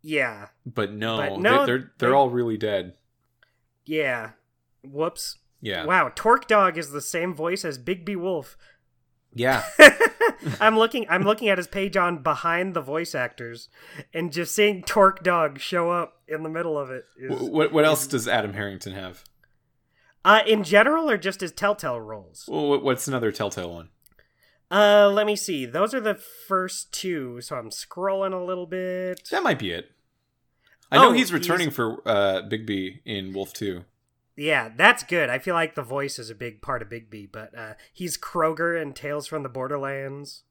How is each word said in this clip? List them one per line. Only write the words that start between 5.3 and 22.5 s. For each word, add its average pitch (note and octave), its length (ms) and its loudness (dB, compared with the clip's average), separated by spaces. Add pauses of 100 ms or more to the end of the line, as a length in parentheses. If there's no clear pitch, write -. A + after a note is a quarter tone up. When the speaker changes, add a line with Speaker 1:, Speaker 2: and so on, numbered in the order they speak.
Speaker 2:
Yeah. F2+ 260 -6
Speaker 1:
Wow, D#3+ 280 4
Torque B3 340 2
Dog F#3+ 280 4
is D3+ 140 -8
the C#3+ 100 -8
same F3 340 -4
voice E3+ 300 -4
as C#3+ 140 -6
Bigby F3+ 380 -6
Wolf. F3 400 -6 (760)
Speaker 2:
Yeah. A#2+ 300 0 (160)
Speaker 1:
<laughs> - 840 6
I'm A3 160 4
looking, A3+ 320 2
I'm F3+ 140 2
looking G#3 260 2
at G3 80 2
his F3+ 120 -6
page G3 280 -4
on F3 260 2
Behind E3+ 520 -2
the E3+ 80 -2
Voice D3+ 320 -6
Actors, A#2+ 540 -8 (440)
and D3 200 -6
just E3 240 -6
seeing G#3 260 2
Torque F#3+ 400 4
Dog E3 380 2
show E3+ 320 -2
up F3 340 -6
in D#3 160 -8
the D#3+ 60 -8
middle D#3+ 280 -4
of C3+ 140 -6
it B2+ 140 -12 (120)
is C3 220 -8
Speaker 2:
Wh-, B2 140 -4
what, D3+ 200 2
what D3+ 120 4
else D#3 180 4
Speaker 1:
is - 60 -6
Speaker 2:
does A#2 200 -2
Adam G#2 260 0
Harrington G2 380 -8
have? F#2+ 300 -14 (1000)
Speaker 1:
Uh, G#3 220 8
in G#3+ 180 2
general, C4 440 4
or A3+ 80 2
just F#3 240 -6
his F3 120 -8
Telltale E3 480 -4
roles? G#2+ 480 -16
Speaker 2:
Well, C#3+ 300 0